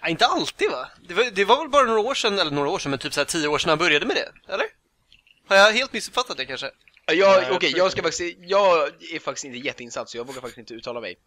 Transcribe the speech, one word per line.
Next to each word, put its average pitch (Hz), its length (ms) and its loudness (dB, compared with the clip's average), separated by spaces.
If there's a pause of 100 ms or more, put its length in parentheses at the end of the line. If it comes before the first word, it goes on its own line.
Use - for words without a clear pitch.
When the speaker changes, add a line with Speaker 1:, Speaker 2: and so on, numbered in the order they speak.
Speaker 1:
Ja, 165 80 -6
inte 170 180 0
alltid, 381 440 -2
va? 131 200 -8 (180)
Det 175 60 -10
var, 214 100 2
det 202 200 0
var 233 140 4
väl 311 100 -6
bara 269 160 4
några 226 160 2
år 247 140 -2
sedan, 202 240 -2
eller 160 120 0
några 143 180 -2
år 180 100 -2
sedan, 143 120 -6
men 139 80 -4
typ 147 140 -8
så 147 80 -2
här 143 40 2
tio 147 240 -2
år 147 100 0
sedan 160 100 -2
han 156 100 4
började 165 280 2
med - 100 -2
det, - 360 -8
eller? 262 140 -4 (840)
Har 196 80 4
jag 202 160 8
helt 254 200 -2
missuppfattat 226 440 -6
det, 131 100 -6
kanske? 131 240 -8 (360)
Speaker 2:
Ja, 151 80 2
jag, 196 220 6
Speaker 3:
Nej, 185 120 4
jag 196 80 0
Speaker 2:
okej, 175 140 0
Speaker 3:
tror 165 80 -2
Speaker 2:
jag 180 80 4
Speaker 3:
inte 185 60 0
Speaker 2:
ska 185 100 -6
Speaker 3:
det. 165 60 0
Speaker 2:
faktiskt, 175 320 -8
jag 180 460 4 (280)
är 156 40 -6
faktiskt 143 260 -8
inte 123 140 -12
jätteinsatt, 123 520 -10
så 117 60 -12
jag 120 100 -8
vågar 131 140 -14
faktiskt 120 180 -14
inte 113 160 -18
uttala 120 260 -10
mig. 95 160 -12 (100)